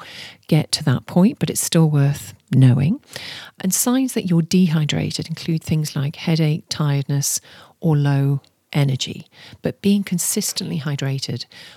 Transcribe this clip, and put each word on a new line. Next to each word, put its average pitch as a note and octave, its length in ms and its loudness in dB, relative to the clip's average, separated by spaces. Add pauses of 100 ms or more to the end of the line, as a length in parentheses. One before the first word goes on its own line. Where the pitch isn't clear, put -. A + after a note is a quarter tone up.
(480)
get - 240 2
to - 120 -6
that - 220 0
point, G3 320 4
but - 120 -2
it's - 120 -4
still D#3+ 260 4
worth C#3+ 460 0 (160)
knowing. C3+ 500 4 (600)
And F#3+ 120 -2
signs B3+ 420 0
that F#3 140 -4
you're E3 140 4
dehydrated D#3 840 0
include E3 340 -4
things D#3 320 -2
like C#3+ 220 -4
headache, D#3+ 520 0
tiredness, C#3+ 720 -2 (400)
or D#3 160 2
low C#3+ 440 2 (320)
energy. C#3 560 -2 (340)
But - 200 -6
being G3+ 200 2
consistently F3 800 -4
hydrated C3+ 680 -6 (300)